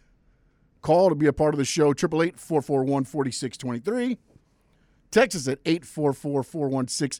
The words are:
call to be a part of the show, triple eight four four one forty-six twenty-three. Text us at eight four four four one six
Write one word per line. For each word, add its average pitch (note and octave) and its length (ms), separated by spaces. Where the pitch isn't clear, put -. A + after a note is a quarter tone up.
call F3 280
to D#3 60
be D3 100
a C#3+ 80
part D3+ 200
of D3 40
the C#3 80
show, D3 260
triple D#3+ 320
eight F3+ 160
four D#3 220
four C#3 240
one C#3 180
forty-six C3+ 540
twenty-three. G#3 600
Text A3 240
us C3+ 140
at C3 160
eight E3 180
four D3 300
four C#3+ 300
four D3 260
one C3 180
six - 320